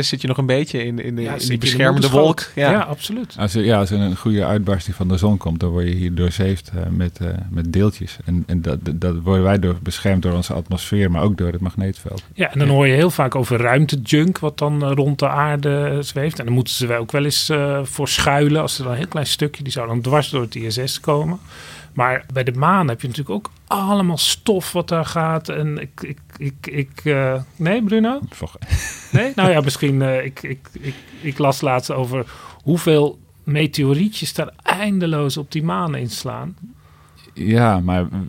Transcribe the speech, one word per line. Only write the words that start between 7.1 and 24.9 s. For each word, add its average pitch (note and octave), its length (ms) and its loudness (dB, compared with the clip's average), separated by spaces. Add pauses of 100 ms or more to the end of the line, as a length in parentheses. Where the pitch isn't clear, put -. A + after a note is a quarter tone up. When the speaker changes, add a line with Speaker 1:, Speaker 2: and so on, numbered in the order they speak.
Speaker 3:
eh, F2 80 -4 (220)
met E2+ 240 -4
deeltjes. G2 520 0
En, F2 220 0
en F2 140 0
dat, D#2+ 240 -2
dat, D#2 160 -4
dat F2 220 0
worden F#2+ 200 4
wij G2 160 4
door, F2+ 220 0
beschermd F#2 400 0
door F2+ 120 0
onze F2 200 -2
atmosfeer, F2+ 580 0
maar E2 120 2
ook G2+ 140 2
door F2 140 0
het F2 100 -4
magneetveld. F#2+ 640 -4 (100)
Speaker 2:
Ja, - 180 -2
en C#3 80 -2
dan C#3+ 80 4
Speaker 3:
Ja. C#3 60 4
Speaker 2:
hoor C#3 140 6
je C3 60 4
heel D#3+ 180 4
vaak C3 240 0
over B2 260 0
ruimtejunk D3 800 4
wat D3+ 180 -4
dan, D3 260 0
eh, C#3 80 0
rond C#3 280 2
de C#3 100 2
aarde C#3+ 720 0
zweeft. C#3+ 380 -4
En B2 60 -6
dan A#2 80 0
moeten B2 200 2
ze B2+ 140 -2
wel A#2+ 120 0
ook A2+ 120 -6
wel C#3+ 140 2
eens, - 240 0
eh, C#3+ 340 0
voor C#3 240 -4
schuilen. D3 540 4
Als C#3+ 140 -4
ze C3+ 80 -6
dan B2 80 -4
een A#2+ 60 -2
heel C#3+ 100 -4
klein D3 200 -4
stukje, D3 360 -2
die C3+ 80 -6
zou A#2 160 -6
dan A#2 140 -2
dwars C3+ 280 2
door C3+ 120 -2
het A2+ 140 -6
I A2+ 120 -6
S - 0 - (180)
S - 140 -6
komen. D#3 400 0 (540)
Maar B2+ 400 0
bij B2+ 100 0
de B2 80 -2
maan D#3+ 360 2
heb A#2 140 -4
je C#3 60 -6
natuurlijk C#3 280 -6
ook - 160 -8 (160)
allemaal G3 500 0
stof - 540 -2
wat F3 160 -2
daar E3 180 0